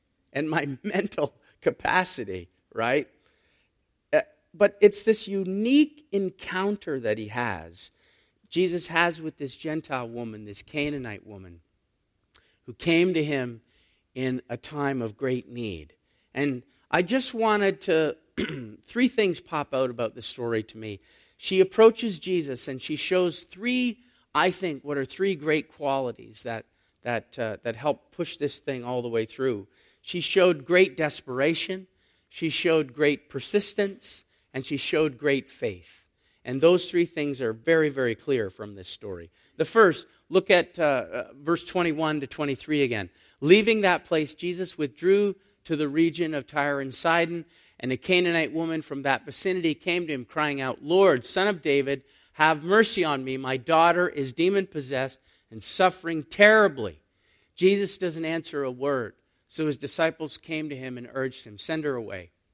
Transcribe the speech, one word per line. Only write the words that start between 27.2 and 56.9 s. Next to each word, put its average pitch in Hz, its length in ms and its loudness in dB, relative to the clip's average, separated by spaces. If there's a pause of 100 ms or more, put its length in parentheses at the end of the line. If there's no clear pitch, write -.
uh, 110 260 -4
that 117 120 -4
help 139 360 -4
push - 260 -8
this 143 220 -6
thing 127 260 -8
all 123 160 -4
the 120 80 -4
way 113 160 0
through. 113 420 -4 (340)
She 175 200 -6
showed 180 420 4
great 175 320 4
desperation, 156 920 -2 (420)
she 160 200 -4
showed 156 440 0
great 147 360 0
persistence, - 920 -4 (300)
and 131 120 -6
she 143 120 -4
showed 151 400 0
great 139 320 0
faith. - 560 -10 (400)
And 131 160 -6
those 175 280 6
three 170 160 2
things 147 360 -6
are 113 120 -2
very, 156 360 2
very 131 260 -2
clear 117 340 -2
from 104 260 -14
this 92 120 -16
story. 90 440 -12 (260)
The 156 80 0
first, 202 400 4 (240)
look 185 220 2
at, 180 260 4
uh, 170 60 -2
uh, 120 400 0 (100)
verse 147 300 -2
twenty-one 156 580 0
to 131 60 -8
twenty-three 143 560 -2
again. 107 260 -2 (320)
Leaving 208 400 6
that 180 240 2
place, 156 280 -2
Jesus 175 440 -8
withdrew 196 580 2 (280)
to 165 120 -4
the 147 140 -2
region 160 460 0
of 139 100 -6
Tyre 143 340 -2
and 135 140 -8
Sidon, 170 500 0 (360)
and 127 120 -2
a 127 60 -2
Canaanite 170 560 2
woman 160 300 -4
from 139 180 -10
that 135 240 0
vicinity 170 480 -2
came 175 320 -4
to 151 80 -6
him, 127 100 -6
crying 147 380 -2
out, 131 220 -6
"Lord, 165 420 6
Son 190 220 0
of 185 160 -2
David, 139 400 2 (300)
have 156 300 2
mercy 208 400 4
on 139 200 -2
me. 131 140 -4
My 131 200 -4
daughter 165 500 4
is 135 240 -4
demon-possessed 151 880 -2 (300)
and 113 140 -14
suffering 165 600 0
terribly." 196 760 4 (560)